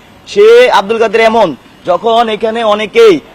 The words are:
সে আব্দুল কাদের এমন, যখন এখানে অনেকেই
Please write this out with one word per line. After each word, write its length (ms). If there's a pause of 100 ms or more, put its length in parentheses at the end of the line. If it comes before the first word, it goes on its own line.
(260)
সে 440
আব্দুল 280
কাদের 220
এমন, 360 (300)
যখন 420
এখানে 360
অনেকেই 560 (140)